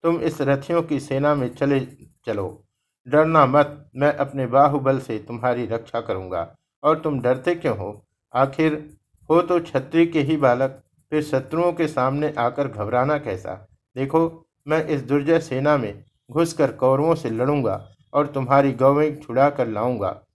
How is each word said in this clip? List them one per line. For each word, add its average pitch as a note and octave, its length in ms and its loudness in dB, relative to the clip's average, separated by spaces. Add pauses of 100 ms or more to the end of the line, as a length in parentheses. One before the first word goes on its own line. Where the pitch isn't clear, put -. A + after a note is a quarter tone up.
तुम E3+ 180 0
इस D#3 200 -2
रथियों C#3 420 0
की D3+ 180 -2
सेना C#3+ 340 0
में B2 200 -2
चले C#3 260 2 (460)
चलो, G2+ 380 -6 (440)
डरना D3+ 380 4
मत, C#3+ 500 0
मैं C#3+ 160 2
अपने C#3 340 -4
बाहुबल C3+ 540 4
से A2+ 180 -8
तुम्हारी A#2+ 480 -4
रक्षा A2+ 340 -6
करूँगा। F#2 560 -6 (260)
और D#3 160 2
तुम D3+ 220 -4
डरते B2+ 340 0
क्यों D3 220 -4
हो? G2 300 -12 (280)
आखिर D3+ 600 0 (340)
हो E3+ 120 6
तो F3 180 0
क्षत्रिय D#3+ 460 0
के E3 140 -2
ही D3 160 0
बालक, C3+ 460 2 (280)
फिर D3+ 120 0
शत्रुओं D#3 500 -2
के E3 160 -2
सामने C#3 500 -2
आकर B2 300 -2
घबराना A#2+ 500 0
कैसा? F#2+ 500 -8 (280)
देखो, D#3+ 500 -2 (220)
मैं D#3 180 0
इस C#3+ 160 -4
दुर्जय C#3+ 380 0
सेना C#3+ 360 0
में G#2 280 -6 (260)
घुसकर D#3 420 0
कौरवों C#3 420 2
से D3+ 160 -6
लड़ूंगा A#2+ 580 -2 (240)
और D3 140 2
तुम्हारी C#3 460 2
गौवें C#3+ 480 2
छुड़ा C3+ 300 2
कर B2+ 180 -2
लाऊंगा। G#2+ 540 -4 (120)